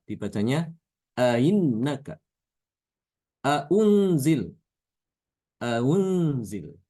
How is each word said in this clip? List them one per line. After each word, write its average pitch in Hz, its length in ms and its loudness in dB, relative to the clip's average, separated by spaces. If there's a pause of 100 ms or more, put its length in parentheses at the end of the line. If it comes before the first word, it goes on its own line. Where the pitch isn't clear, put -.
Dibacanya 110 640 -4 (460)
a, 120 200 2
innaka. 143 840 0 (1200)
A, 143 260 -2
unzil. 185 840 2 (1040)
A, 120 220 -2
unzil. 139 960 -2 (120)